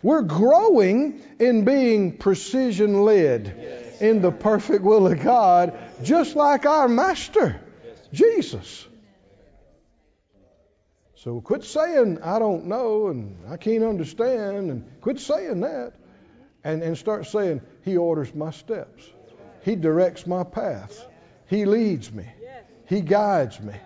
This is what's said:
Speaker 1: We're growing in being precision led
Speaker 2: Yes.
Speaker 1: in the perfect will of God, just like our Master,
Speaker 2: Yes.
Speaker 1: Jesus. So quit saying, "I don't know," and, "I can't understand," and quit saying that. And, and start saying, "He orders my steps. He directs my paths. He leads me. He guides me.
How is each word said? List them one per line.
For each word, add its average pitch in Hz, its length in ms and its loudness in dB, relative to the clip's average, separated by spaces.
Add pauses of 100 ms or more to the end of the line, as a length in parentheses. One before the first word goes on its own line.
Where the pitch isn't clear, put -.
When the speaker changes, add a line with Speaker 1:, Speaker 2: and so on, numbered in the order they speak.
Speaker 1:
We're 285 200 2
growing 240 1000 4 (180)
in 226 260 4
being 233 520 2
precision 202 880 0
led 139 560 2
Speaker 2:
Yes. - 420 -14
Speaker 1:
in 214 200 4
the 180 100 2
perfect 208 520 0
will 202 240 6
of 160 140 2
God, 180 560 4 (260)
just 285 320 0
like 285 300 2
our 294 220 4
Master, 262 720 0 (240)
Speaker 2:
Yes. - 140 -20 (160)
Speaker 1:
Jesus. 370 760 0 (2250)
So 120 260 -12
quit 220 240 -4
saying, 294 580 0
"I 185 160 -2
don't 180 280 -2
know," 214 400 -2
and, 107 280 -8 (140)
"I 170 80 -12
can't 220 260 -2
understand," 202 880 -4
and 123 140 -10 (160)
quit 269 180 -6
saying 302 420 -6
that. 254 320 -8 (720)
And, 156 180 -6
and 165 160 -6
start 208 280 -6
saying, 180 360 -4 (200)
"He 185 160 -2
orders 160 360 -2
my 156 180 -10
steps. - 520 -12 (580)
He 220 140 -2
directs 170 500 0
my 180 200 -4
paths. 170 600 -10 (420)
He 208 180 -2
leads 202 460 0
me. 104 140 -14 (600)
He 196 160 -2
guides 175 600 0
me. 104 120 -12 (120)